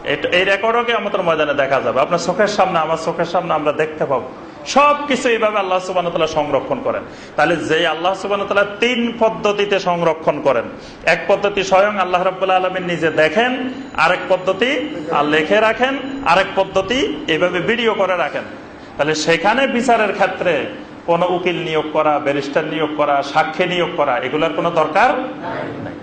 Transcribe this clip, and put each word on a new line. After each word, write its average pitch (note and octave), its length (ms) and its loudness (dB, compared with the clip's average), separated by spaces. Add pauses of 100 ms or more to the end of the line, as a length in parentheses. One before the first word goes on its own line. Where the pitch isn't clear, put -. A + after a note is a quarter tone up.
এটা, C#3+ 240 -2
এই F3+ 160 2
রেকর্ডও A3 400 2
কিয়ামতের G#3 380 -2
ময়দানে D3+ 320 2
দেখা C3+ 260 2
যাবে, B2 200 0
আপনার E3+ 240 0
চোখের G3 280 2
সামনে, F3 260 2
আমার D#3+ 260 0
চোখের E3+ 240 -2
সামনে E3+ 260 -2
আমরা D3 180 0
দেখতে D#3 340 -2
পাবো। C3+ 220 -2 (380)
সবকিছু C#4+ 640 2
এইভাবে G#3+ 300 2
আল্লাহ F#3 220 0
সুবহানাহু F3+ 300 -2
ওয়া E3+ 60 -6
তাআলা D#3 200 0
সংরক্ষণ C#3+ 460 0
করেন। A2 220 -2 (280)
তাহলে D#3+ 220 2 (100)
যে D#3 220 2
আল্লাহ E3 280 0
সুবহানাহু G3+ 320 -2
ওয়া G3+ 60 -4
তাআলা G3+ 160 2 (120)
তিন A#3+ 200 2 (180)
পদ্ধতিতে G3+ 600 2
সংরক্ষণ E3+ 600 0
করেন, A#2+ 260 2 (380)
এক F3 220 2
পদ্ধতি G3 380 2
স্বয়ং G3+ 340 4
আল্লাহ F3+ 240 2
রাব্বুল F#3 300 0
আলামিন F#3 340 0
নিজে D#3+ 240 0
দেখেন, D#3 420 2 (440)
আরেক F3 320 2
পদ্ধতি F#3+ 420 0 (420)
আর D3 120 2
লিখে D#3 360 2
রাখেন, A3 340 2 (320)
আরেক F3+ 280 4
পদ্ধতি F#3+ 440 0 (280)
এইভাবে F3+ 340 0
ভিডিও A3+ 340 0
করে F#3 220 0
রাখেন, C3+ 280 -2 (480)
তাহলে D3+ 220 0
সেখানে G3+ 520 2
বিচারের A3 460 2
ক্ষেত্রে F#3 420 0 (520)
কোনো E3+ 240 2
উকিল F3 340 0
নিয়োগ D#3 280 -2
করা, D3+ 260 2
ব্যারিস্টার C#3+ 460 -2
নিয়োগ D#3 320 -2
করা, C#3+ 260 2
সাক্ষী D#3 440 0
নিয়োগ F3 300 -2
করা, C#3 220 2
এগুলোর D#3 340 0
কোনো E3+ 180 -2
দরকার D#3+ 400 2 (680)
নাই। F2+ 220 -10